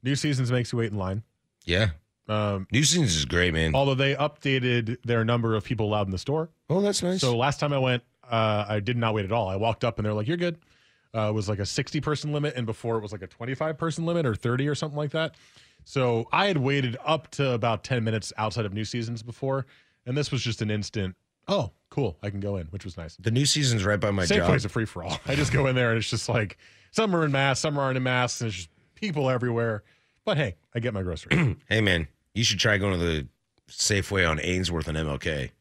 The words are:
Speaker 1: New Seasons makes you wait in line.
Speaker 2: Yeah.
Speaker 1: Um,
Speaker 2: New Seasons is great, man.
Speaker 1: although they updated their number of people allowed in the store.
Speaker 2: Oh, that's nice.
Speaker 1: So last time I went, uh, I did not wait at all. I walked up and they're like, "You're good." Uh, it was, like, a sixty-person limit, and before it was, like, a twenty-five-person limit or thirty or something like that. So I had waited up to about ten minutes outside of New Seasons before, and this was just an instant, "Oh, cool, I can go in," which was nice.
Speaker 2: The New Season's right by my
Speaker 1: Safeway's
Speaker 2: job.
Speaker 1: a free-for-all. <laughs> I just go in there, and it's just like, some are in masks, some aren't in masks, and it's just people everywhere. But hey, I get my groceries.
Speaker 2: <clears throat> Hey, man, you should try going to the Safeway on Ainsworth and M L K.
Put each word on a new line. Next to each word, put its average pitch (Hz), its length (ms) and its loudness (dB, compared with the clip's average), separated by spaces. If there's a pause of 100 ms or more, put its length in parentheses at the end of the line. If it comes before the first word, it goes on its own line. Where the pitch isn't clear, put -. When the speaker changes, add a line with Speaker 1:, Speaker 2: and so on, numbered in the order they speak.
Speaker 1:
New 135 120 0
Seasons 131 360 0
makes 123 200 0
you 120 80 -2
wait 113 120 0
in 104 60 -4
line. 98 260 -2 (420)
Speaker 2:
Yeah. 92 240 2 (380)
Speaker 1:
Um, 104 440 -2
Speaker 2:
New 139 120 4
Seasons 147 320 4
is 76 100 0
great, 87 280 2
man. 80 220 2
Speaker 1:
although 139 200 4
they 135 200 2
updated 127 880 0
their 117 200 2
number 113 320 2
of 104 80 0
people 110 240 -2
allowed 104 200 0
in 95 40 -4
the 92 60 -2
store. 160 320 -2 (200)
Speaker 2:
Oh, 180 120 2
that's 202 200 0
nice. 180 200 0
Speaker 1:
So 123 140 2
last 135 240 2
time 147 140 0
I 139 60 2
went, 127 240 2 (260)
uh, 107 380 2
I 107 120 0
did 120 180 -2
not 113 160 2
wait 104 120 0
at 92 60 -4
all. 113 160 0
I 95 80 -2
walked 110 280 0
up 117 160 0
and 107 60 -2
they're 107 80 0
like, 107 140 -2
"You're 170 100 -2
good." 175 200 -4 (560)
Uh, 107 160 0
it 107 40 0
was, 107 140 -2
like, 104 120 -2
a 101 60 -2
sixty-person 147 680 -2
limit, 147 220 -2
and 123 100 -4
before 113 320 -4
it 110 40 -2
was, 101 100 -10
like, 101 100 -10
a 92 60 -12
twenty-five-person 156 800 -4
limit 170 200 0
or 113 100 2
thirty 123 320 0
or 147 80 0
something 147 220 -6
like 147 140 -4
that. 160 240 -2 (500)
So 120 460 0
I 185 160 4
had 190 100 2
waited 131 480 0
up 156 260 0
to 139 200 0
about 113 320 0
ten 120 200 -2
minutes 110 340 -2
outside 110 280 -2
of 95 80 -6
New 107 120 -4
Seasons 117 380 -6
before, 135 420 -4 (400)
and 127 120 -2
this 147 140 -2
was 127 100 0
just 117 220 -4
an 107 80 0
instant, 104 440 -4 (320)
"Oh, 139 240 0 (200)
cool, 110 320 -2
I 104 80 -4
can 98 80 -6
go 101 180 -4
in," 85 100 -6
which 92 180 -12
was 95 120 -12
nice. 80 200 -14
Speaker 2:
The 104 140 -2
New 131 140 2
Season's 127 400 2
right 104 140 4
by 107 120 2
my 95 120 2
Speaker 1:
Safeway's 90 400 4
Speaker 2:
job. - 80 -4
Speaker 1:
a - 20 -18
free-for-all. - 500 -4
<laughs> - 40 -10
I 131 80 0
just 143 180 2
go 135 140 4
in 131 80 2
there, 123 160 4
and 113 80 2
it's 110 100 -4
just - 180 -2
like, 113 300 0 (340)
some 214 240 2
are 165 80 4
in 147 80 2
masks, 135 300 2
some 147 160 0
aren't 135 200 2
in 127 60 0
masks, 123 380 0
and 117 60 -2
it's 101 100 -6
just 87 120 -12 (260)
people 151 340 -2
everywhere. 117 540 0 (420)
But 202 120 0
hey, 120 180 -2 (180)
I 117 60 -2
get 113 160 -4
my 95 80 -2
groceries. 90 580 0
Speaker 2:
<clears throat> - 80 -20
Hey, 110 120 4
man, 87 260 2 (260)
you 113 100 -2
should 98 160 0
try 104 200 4
going 95 200 0
to 85 60 0
the 78 220 0 (420)
Safeway 95 600 0
on 78 120 0
Ainsworth 87 460 -2
and 78 100 -4
M 78 100 -2
L 69 120 -4
K. 76 420 -4